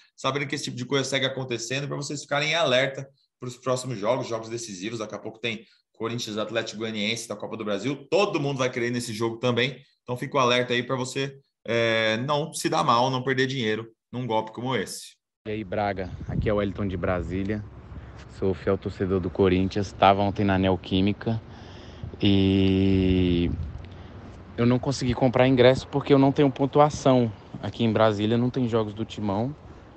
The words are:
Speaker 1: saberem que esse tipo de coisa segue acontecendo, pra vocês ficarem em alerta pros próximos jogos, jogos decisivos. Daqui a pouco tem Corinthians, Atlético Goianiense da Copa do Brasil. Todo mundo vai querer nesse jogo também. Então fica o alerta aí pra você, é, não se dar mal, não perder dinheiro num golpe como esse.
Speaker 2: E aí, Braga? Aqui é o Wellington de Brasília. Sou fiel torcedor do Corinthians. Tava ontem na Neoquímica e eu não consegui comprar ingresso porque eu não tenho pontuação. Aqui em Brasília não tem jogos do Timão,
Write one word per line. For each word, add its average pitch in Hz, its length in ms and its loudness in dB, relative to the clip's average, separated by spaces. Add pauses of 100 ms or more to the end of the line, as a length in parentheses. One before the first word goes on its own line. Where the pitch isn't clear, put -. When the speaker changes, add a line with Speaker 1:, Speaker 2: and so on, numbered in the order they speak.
(160)
Speaker 1:
saberem 139 320 -2
que 147 80 -4
esse 139 80 -8
tipo 127 140 -8
de 123 80 -6
coisa 135 180 0
segue 135 220 0
acontecendo, 131 640 -4
pra 143 100 -6
vocês 143 240 -8
ficarem 147 300 -2
em 160 40 0
alerta 139 520 2 (320)
pros 127 180 -12
próximos 127 420 -4
jogos, 117 280 0
jogos 113 220 -6
decisivos. 110 500 -8
Daqui 104 160 -8
a - 40 -12
pouco 107 200 -12
tem 110 240 -6 (320)
Corinthians, 113 420 -6
Atlético 107 420 -4
Goianiense 110 480 -4
da 107 80 -8
Copa 107 200 -10
do 110 100 -8
Brasil. 104 440 -4
Todo 165 300 2
mundo 139 180 -2
vai 127 120 0
querer 120 200 -2
nesse 120 240 -4
jogo 117 240 -4
também. 123 440 0 (200)
Então 123 160 -6
fica 143 200 -4
o - 20 4
alerta 123 340 2
aí 123 80 2
pra 127 140 -4
você, 135 420 -6 (280)
é, 113 520 2
não 147 360 -2
se - 160 -4
dar 175 140 2
mal, 127 280 4
não 127 100 -2
perder 131 260 0
dinheiro 113 400 -2 (240)
num 123 140 -6
golpe 110 260 -2
como 127 240 -4
esse. - 400 -6 (320)
Speaker 2:
E 107 40 -6
aí, 107 120 -6
Braga? 98 460 -4 (180)
Aqui - 220 -2
é 104 40 2
o 104 40 2
Wellington 101 300 -2
de 92 100 -4
Brasília. 95 640 -2 (760)
Sou 95 160 0
fiel 98 240 0
torcedor 95 420 -2
do 87 100 -2
Corinthians. 95 640 2
Tava 98 300 6
ontem 101 220 0
na 98 140 4
Neoquímica 95 840 0 (800)
e 95 1300 4 (1080)
eu 117 100 2
não 123 120 4
consegui 127 380 -2
comprar 127 320 4
ingresso 131 400 6
porque 143 260 2
eu 135 60 8
não 135 120 6
tenho 139 200 4
pontuação. 135 800 4 (300)
Aqui 101 220 -4
em 113 80 4
Brasília 107 460 4
não 123 140 2
tem 127 180 -2
jogos 107 240 0
do 107 100 -6
Timão, 107 520 -4 (420)